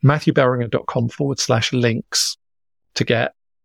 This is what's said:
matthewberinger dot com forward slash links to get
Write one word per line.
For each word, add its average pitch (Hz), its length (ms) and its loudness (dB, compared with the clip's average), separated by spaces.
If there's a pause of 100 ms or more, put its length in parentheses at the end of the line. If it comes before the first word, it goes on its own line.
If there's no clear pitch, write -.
matthewberinger 131 640 2
dot 127 180 -2
com 117 220 -2
forward 139 300 -4
slash - 340 0
links - 640 -2 (580)
to - 100 0
get 117 300 0 (300)